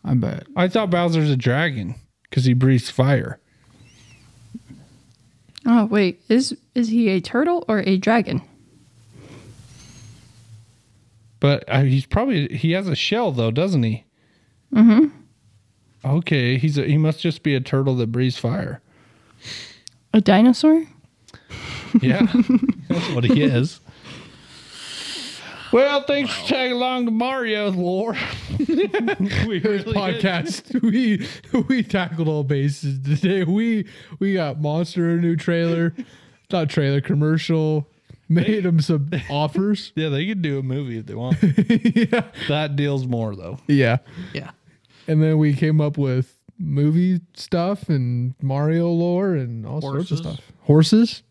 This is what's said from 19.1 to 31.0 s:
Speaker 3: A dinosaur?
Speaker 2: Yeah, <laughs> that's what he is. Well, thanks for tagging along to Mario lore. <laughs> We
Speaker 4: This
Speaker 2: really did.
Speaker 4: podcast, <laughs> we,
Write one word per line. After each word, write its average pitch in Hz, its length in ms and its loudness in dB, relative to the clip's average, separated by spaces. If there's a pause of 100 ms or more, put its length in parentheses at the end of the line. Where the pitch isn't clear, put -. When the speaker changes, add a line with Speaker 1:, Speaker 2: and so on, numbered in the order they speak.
Speaker 3:
A 220 80 6
dinosaur? 254 640 6 (1160)
Speaker 2:
Yeah, 190 300 2
<laughs> - 580 0
that's 175 220 -2
what 120 140 0
he 147 180 4
is. 127 380 0 (1900)
Well, 277 320 2
thanks 285 280 -2
for - 140 -10
tagging 254 300 -2
along 254 300 -2
to 226 40 -2
Mario 220 600 -2
lore. 185 500 -2
<laughs> - 40 -6 (340)
We 247 1000 -2
Speaker 4:
This 202 260 -2
Speaker 2:
really - 0 -
did. 226 100 -6
Speaker 4:
podcast, 190 880 -2
<laughs> - 0 -
we, 220 440 0 (420)